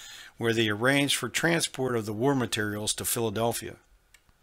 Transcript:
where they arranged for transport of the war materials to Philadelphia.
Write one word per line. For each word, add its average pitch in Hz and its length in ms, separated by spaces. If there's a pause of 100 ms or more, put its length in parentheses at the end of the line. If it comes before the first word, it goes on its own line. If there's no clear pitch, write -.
(360)
where 117 160
they 110 160
arranged 131 480
for 120 140
transport 135 640
of 110 80
the 107 80
war 127 220
materials 107 600
to 98 120
Philadelphia. 110 720 (680)